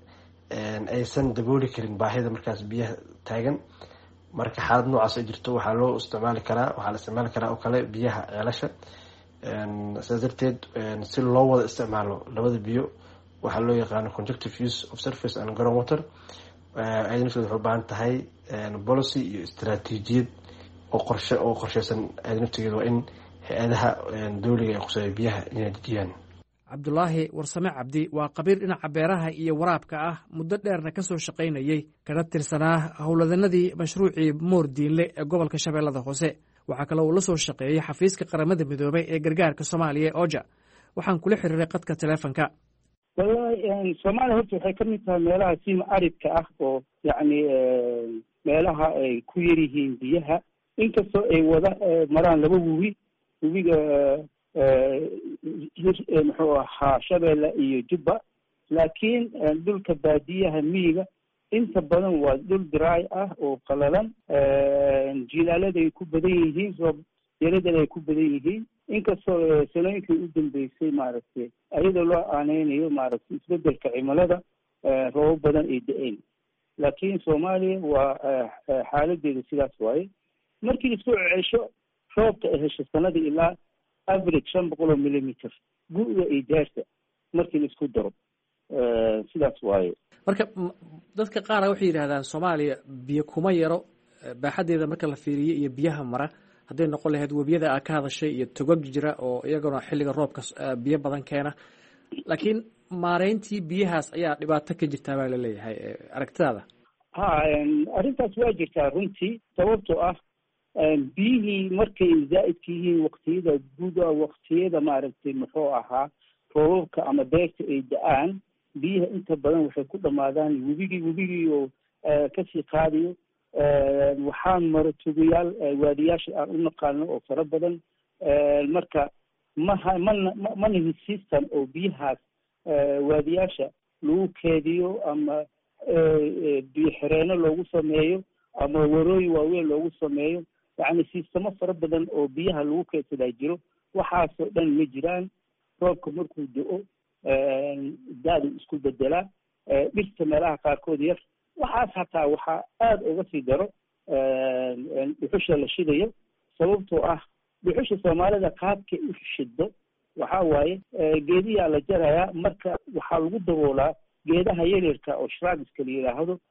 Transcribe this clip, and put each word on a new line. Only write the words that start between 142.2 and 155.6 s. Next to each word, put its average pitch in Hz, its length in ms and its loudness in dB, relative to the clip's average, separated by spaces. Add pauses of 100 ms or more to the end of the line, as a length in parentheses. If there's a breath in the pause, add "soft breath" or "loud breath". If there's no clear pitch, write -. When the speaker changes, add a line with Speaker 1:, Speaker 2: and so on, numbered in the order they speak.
Speaker 3:
biyaha 151 360 -2
lagu 151 220 0
keedsadaa 131 540 -4
jiro. 160 200 -4 (340)
Waxaasoo 170 640 -2
dhan 165 220 2
ma 156 80 2
jiraan. 170 440 -4 (520)
Roobka 175 300 0
markuu 151 440 -6
da'o, 180 240 -4 (460)
ee, 139 640 -2 (320)
daadu 156 240 2 (100)
isku - 220 -10
beddelaa. 135 460 0 (420)
Ee, 139 260 2
dhirta 196 320 -4
meelaha 156 320 2
qaarkood 147 440 -2
yar. 170 180 0 (380)
Waxaas 240 360 -2
hataa 165 340 -2
waxaa 160 360 -2 (160)
aad 226 240 4
uga 160 280 -2
sii 151 100 -4
daro, 135 260 2 (400)
ee, 131 680 0 (200)
ee, 135 100 0 (160)
dhuxusha 170 360 0
la 139 100 0